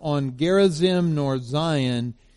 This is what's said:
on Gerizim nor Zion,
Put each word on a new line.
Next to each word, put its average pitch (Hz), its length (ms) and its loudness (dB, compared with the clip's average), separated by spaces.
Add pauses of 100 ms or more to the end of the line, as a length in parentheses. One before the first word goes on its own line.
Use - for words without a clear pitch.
on 139 340 -2
Gerizim 175 800 2
nor 135 240 0
Zion, 127 760 -2 (220)